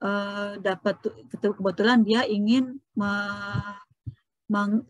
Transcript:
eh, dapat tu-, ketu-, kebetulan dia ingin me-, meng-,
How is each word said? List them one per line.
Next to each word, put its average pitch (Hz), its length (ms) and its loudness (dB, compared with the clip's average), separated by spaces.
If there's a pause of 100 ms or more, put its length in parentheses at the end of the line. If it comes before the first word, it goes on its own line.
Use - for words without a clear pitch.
eh, 202 580 -4
dapat 190 400 -2
tu-, - 160 -6 (140)
ketu-, 202 260 -2
kebetulan 214 480 4
dia 220 240 2
ingin 247 520 0 (180)
me-, 202 800 -4 (720)
meng-, 208 400 2